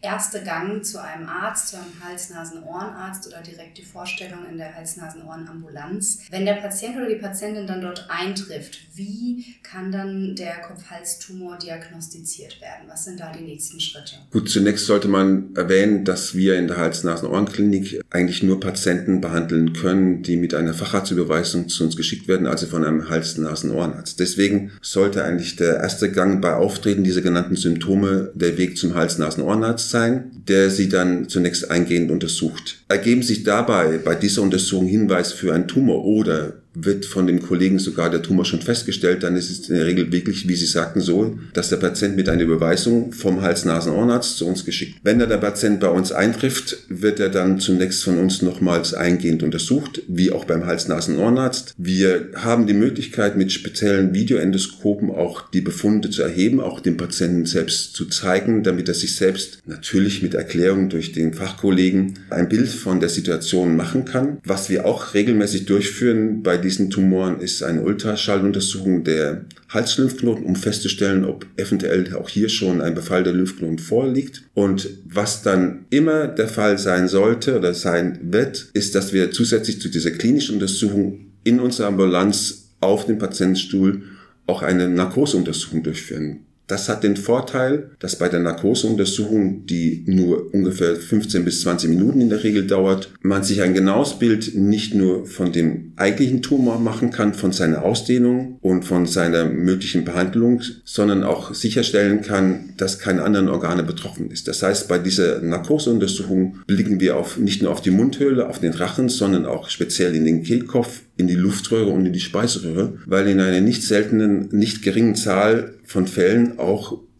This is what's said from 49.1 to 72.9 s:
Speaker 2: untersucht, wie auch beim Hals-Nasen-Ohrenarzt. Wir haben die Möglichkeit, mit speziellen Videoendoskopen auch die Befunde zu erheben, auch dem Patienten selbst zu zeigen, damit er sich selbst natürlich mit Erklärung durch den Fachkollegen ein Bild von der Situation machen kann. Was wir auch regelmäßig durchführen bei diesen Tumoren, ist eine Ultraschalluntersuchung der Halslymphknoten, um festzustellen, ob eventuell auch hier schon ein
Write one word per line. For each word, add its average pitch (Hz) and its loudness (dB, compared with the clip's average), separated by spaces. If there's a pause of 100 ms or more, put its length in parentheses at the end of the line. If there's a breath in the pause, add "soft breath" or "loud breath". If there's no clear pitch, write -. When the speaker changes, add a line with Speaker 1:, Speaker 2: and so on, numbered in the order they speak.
Speaker 2:
untersucht, 85 -2
wie 90 2
auch - -4
beim 85 0
Hals-Nasen-Ohrenarzt. 85 0
Wir 92 2
haben 117 2
die 104 4
Möglichkeit, 104 0
mit 95 2
speziellen 98 0
Videoendoskopen 101 0
auch - -4
die 92 2
Befunde 98 0
zu - -2
erheben, 92 2
auch - -4
dem 85 0
Patienten 87 0
selbst - -2
zu 82 -6
zeigen, 98 0
damit 87 0
er 87 0
sich - -4
selbst - 0
natürlich 95 0
mit 85 -2
Erklärung 95 2
durch 80 -4
den 80 0
Fachkollegen 95 2 (160)
ein 87 0
Bild 113 2
von 92 -2
der 85 2
Situation 87 0
machen 85 0
kann. 139 -2
Was 95 -4
wir 92 0
auch - -2
regelmäßig 101 2
durchführen 107 2
bei 87 2
diesen 95 0
Tumoren, 92 2
ist 90 -4
eine 82 -2
Ultraschalluntersuchung 98 0
der 78 0 (240 loud breath)
Halslymphknoten, 120 0
um 92 2
festzustellen, 98 0
ob - -6 (140)
eventuell 92 0
auch - -8
hier 107 0
schon 92 0
ein 80 -2